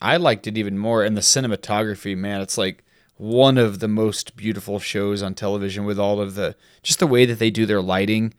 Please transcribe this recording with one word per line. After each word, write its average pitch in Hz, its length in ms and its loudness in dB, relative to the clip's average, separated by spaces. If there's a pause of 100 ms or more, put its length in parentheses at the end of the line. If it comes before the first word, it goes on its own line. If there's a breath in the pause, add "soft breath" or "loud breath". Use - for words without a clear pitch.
I 131 140 2
liked 143 300 0
it 107 100 -6
even 101 220 -4
more. 110 260 0
And 110 120 0
the 104 60 -2
cinematography, 107 920 -2
man, 98 240 -6
it's, 98 160 -6
like, 95 280 -4 (320)
one 127 420 4
of 107 220 2
the 110 80 -2
most 107 480 -2
beautiful 101 420 -4
shows 101 440 -2
on 95 120 -6
television 101 500 -4
with 101 140 -2
all 101 240 0
of 98 120 -6
the, 92 220 -4 (260 soft breath)
just - 180 -2
the 175 60 4
way 127 200 6
that 117 120 -2
they 113 120 4
do 110 160 2
their 101 160 2
lighting. 101 560 0